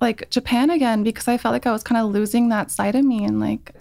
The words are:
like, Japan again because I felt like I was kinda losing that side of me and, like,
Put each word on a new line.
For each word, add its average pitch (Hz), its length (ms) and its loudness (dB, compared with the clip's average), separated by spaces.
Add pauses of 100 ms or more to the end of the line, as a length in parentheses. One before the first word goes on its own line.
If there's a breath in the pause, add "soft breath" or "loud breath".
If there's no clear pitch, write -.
like, 233 300 -2
Japan 247 380 0
again 247 340 2
because 220 260 -2
I 240 100 2
felt 233 160 0
like 247 120 -4
I 240 60 2
was 220 100 -2
kinda 226 220 0
losing 214 460 2
that 208 200 -2
side 202 240 -2
of 269 100 2
me 233 200 2
and, 202 160 0
like, 214 300 -4 (100)